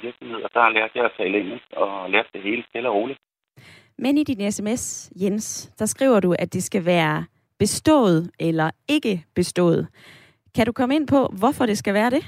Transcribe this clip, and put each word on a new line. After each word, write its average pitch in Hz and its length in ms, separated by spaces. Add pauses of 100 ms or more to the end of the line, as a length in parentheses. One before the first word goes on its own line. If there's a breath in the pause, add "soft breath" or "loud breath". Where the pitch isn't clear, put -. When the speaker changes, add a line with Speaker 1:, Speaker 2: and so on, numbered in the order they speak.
Speaker 1:
virksomhed, 120 440
og - 80
der 117 220
lærte 110 220
jeg 120 60
at - 140
tale 101 220
engelsk, 101 280 (140)
og 98 280
lærte 107 240
det 95 80
hele 113 260
stille 120 200
og 107 60
roligt. 120 240 (800 soft breath)
Speaker 2:
Men 277 200
i 302 60
din 202 280
S 202 100
M 208 140
S, - 360 (100)
Jens, 202 560
der 214 80
skriver 247 340
du, 180 180
at - 140
det 180 100
skal 180 220
være 160 400 (340)
bestået 202 800
eller 160 320 (180)
ikke 226 360 (100)
bestået. 175 540 (680 soft breath)
Kan 226 100
du 233 60
komme 262 220
ind 302 200
på, 277 60 (200)
hvorfor 262 260
det 208 120
skal 202 160
være 220 220
det? 339 120